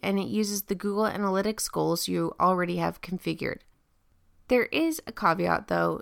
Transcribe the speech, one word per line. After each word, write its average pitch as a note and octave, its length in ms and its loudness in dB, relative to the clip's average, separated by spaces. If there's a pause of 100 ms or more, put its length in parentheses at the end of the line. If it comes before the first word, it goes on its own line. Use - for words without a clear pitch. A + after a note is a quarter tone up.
and G3 160 2
it F#3+ 80 -2
uses G3+ 360 -2
the G3 120 -2
Google G3+ 300 0
Analytics G3+ 640 0
goals E3 360 0
you E3+ 320 -2
already F3 380 2
have E3+ 240 -2
configured. E3 600 -6 (840)
There B3+ 180 4
is D#4+ 420 -2
a A3+ 40 -12
caveat F3 560 0
though, E3+ 340 0